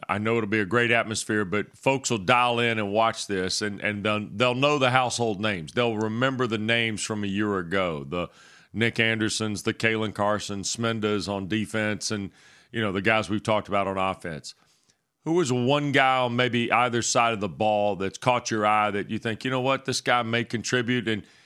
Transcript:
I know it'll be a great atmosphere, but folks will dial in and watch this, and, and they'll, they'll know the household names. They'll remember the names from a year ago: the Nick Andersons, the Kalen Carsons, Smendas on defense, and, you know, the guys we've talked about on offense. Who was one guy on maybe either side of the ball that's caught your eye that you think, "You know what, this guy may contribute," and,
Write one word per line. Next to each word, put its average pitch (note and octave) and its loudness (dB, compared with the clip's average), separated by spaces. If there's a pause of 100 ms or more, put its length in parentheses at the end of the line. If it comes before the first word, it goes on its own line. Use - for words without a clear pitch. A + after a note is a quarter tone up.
I G2 0
know A2+ 0
it'll G#2+ -2
be A2 2
a G#2 0
great A#2 2
atmosphere, G#2+ 0
but G2 -4
folks - 0
will A#2 0
dial B2 4
in A#2 2
and G2+ -2
watch A2 2
this, F#2 -2
and, G#2 -4
and G2+ -2
they'll, G#2+ -2
they'll B2 2
know D3 2
the B2+ 4
household A#2 0
names. F#2+ -4
They'll A#2 2
remember A#2+ 0
the A2 -2
names A2+ -2
from G#2+ -4
a G2+ -2
year G2+ 0
ago: E2+ -2
the E2+ -4 (460)
Nick A2 0
Andersons, A2 0
the A2+ 0
Kalen A2 0
Carsons, G2+ -2
Smendas G#2+ -2
on G2 -4
defense, G#2+ -2
and, G2+ -6 (400)
you A2+ -4
know, G#2 0
the G2 -2
guys A2 2
we've G#2 -2
talked G#2+ 0
about G2 0
on F#2+ -2
offense. F#2 -4 (720)
Who D#3 -4
was D#3+ 2
one C#3 2
guy C3 4
on B2 0
maybe A#2+ 2
either A#2 2
side A#2 2
of G#2+ -4
the G2+ -2
ball G#2 2
that's F#2+ -4
caught A#2+ 0
your G#2+ 0
eye G#2+ 4
that G2 -4
you A2 -4
think, A2 -6
"You C3 -2
know C3 0
what, C3 0
this B2+ -4
guy A#2+ 2
may A#2 -2
contribute," A#2+ -2
and, G#2+ -2 (220)